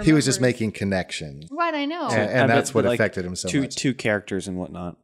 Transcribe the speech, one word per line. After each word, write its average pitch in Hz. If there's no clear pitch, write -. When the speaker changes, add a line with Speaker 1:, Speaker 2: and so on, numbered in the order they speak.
Speaker 1:
he 156
was 147
just 131
Speaker 2:
remembers. 127
Speaker 1:
making 117
connections. 98
Speaker 2:
Right, 330
I 285
know. 311
Speaker 1:
And, 107
and 127
Speaker 3:
I 117
Speaker 1:
that's 117
Speaker 3:
bet, -
Speaker 1:
what 113
Speaker 3:
like, 120
Speaker 1:
affected 98
him 90
so 92
Speaker 3:
two, 143
Speaker 1:
much. 127
Speaker 3:
two 127
characters 101
and 92
whatnot. 87